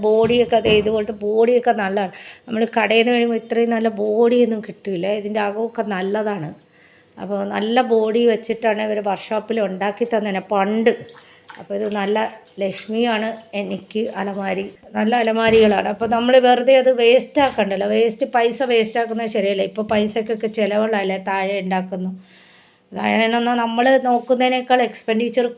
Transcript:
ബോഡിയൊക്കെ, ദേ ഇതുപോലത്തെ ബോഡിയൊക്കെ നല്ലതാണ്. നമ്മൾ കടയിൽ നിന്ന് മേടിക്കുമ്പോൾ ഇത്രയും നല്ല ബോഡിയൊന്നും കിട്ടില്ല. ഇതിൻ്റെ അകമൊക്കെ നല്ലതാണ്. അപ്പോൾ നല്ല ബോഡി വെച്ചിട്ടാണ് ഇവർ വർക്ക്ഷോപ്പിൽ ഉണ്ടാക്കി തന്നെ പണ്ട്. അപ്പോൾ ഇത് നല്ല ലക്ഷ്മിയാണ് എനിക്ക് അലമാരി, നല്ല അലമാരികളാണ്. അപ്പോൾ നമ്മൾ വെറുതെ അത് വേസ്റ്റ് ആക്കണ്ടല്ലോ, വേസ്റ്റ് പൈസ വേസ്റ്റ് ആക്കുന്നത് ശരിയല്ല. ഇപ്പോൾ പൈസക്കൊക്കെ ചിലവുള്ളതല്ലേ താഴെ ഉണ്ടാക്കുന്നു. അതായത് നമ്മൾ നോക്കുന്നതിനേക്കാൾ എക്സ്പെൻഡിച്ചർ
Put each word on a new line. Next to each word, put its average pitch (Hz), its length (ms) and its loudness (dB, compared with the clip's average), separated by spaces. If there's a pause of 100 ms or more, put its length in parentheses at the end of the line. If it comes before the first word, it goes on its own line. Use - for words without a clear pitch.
ബോഡിയൊക്കെ, 226 580 4
ദേ 220 40 4 (120)
ഇതുപോലത്തെ 214 420 -2
ബോഡിയൊക്കെ 233 480 2 (120)
നല്ലതാണ്. 190 280 -2 (340)
നമ്മൾ 220 160 -2 (140)
കടയിൽ 226 260 2
നിന്ന് 240 120 0
മേടിക്കുമ്പോൾ 233 300 0
ഇത്രയും 233 320 0
നല്ല 226 120 0 (140)
ബോഡിയൊന്നും 226 680 2
കിട്ടില്ല. 185 380 -6 (120)
ഇതിൻ്റെ 208 300 -4
അകമൊക്കെ 220 360 -4 (120)
നല്ലതാണ്. 196 520 -4 (720)
അപ്പോൾ 196 160 -6 (160)
നല്ല 214 240 0 (140)
ബോഡി 220 280 2 (120)
വെച്ചിട്ടാണ് 226 560 -2
ഇവർ 214 200 -2
വർക്ക്ഷോപ്പിൽ 214 500 -4 (100)
ഉണ്ടാക്കി 196 440 -4
തന്നെ 208 300 -2 (100)
പണ്ട്. 214 400 2 (680)
അപ്പോൾ 202 180 -12
ഇത് 214 80 -4 (140)
നല്ല 202 180 -2 (460)
ലക്ഷ്മിയാണ് 220 640 -2 (300)
എനിക്ക് 196 420 -6 (200)
അലമാരി, 196 440 -6 (320)
നല്ല 214 160 0 (100)
അലമാരികളാണ്. 220 680 4
അപ്പോൾ 220 220 -4
നമ്മൾ 240 180 2 (140)
വെറുതെ 247 340 6
അത് 254 100 4 (100)
വേസ്റ്റ് 240 440 4
ആക്കണ്ടല്ലോ, 196 500 0
വേസ്റ്റ് 226 400 0
പൈസ 233 240 2 (140)
വേസ്റ്റ് 220 280 2
ആക്കുന്നത് 220 340 -4
ശരിയല്ല. 196 360 0
ഇപ്പോൾ 214 220 -6
പൈസക്കൊക്കെ 220 560 -2 (100)
ചിലവുള്ളതല്ലേ 208 580 0 (140)
താഴെ 196 320 -2
ഉണ്ടാക്കുന്നു. 185 480 -4 (800)
അതായത് 214 440 0 (280)
നമ്മൾ 233 220 0 (240)
നോക്കുന്നതിനേക്കാൾ 254 800 2
എക്സ്പെൻഡിച്ചർ 233 580 -2 (100)